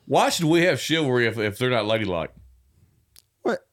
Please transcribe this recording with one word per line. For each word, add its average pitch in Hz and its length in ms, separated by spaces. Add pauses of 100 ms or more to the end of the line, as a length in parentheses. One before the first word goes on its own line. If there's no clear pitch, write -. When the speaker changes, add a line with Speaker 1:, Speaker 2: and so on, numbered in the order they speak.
Speaker 1:
Why 190 240
should 175 160
we 165 160
have 170 180
chivalry 131 460
if, 110 120
if 104 200
they're 127 120
not 117 160
ladylike? 98 440 (1120)
Speaker 2:
What? - 300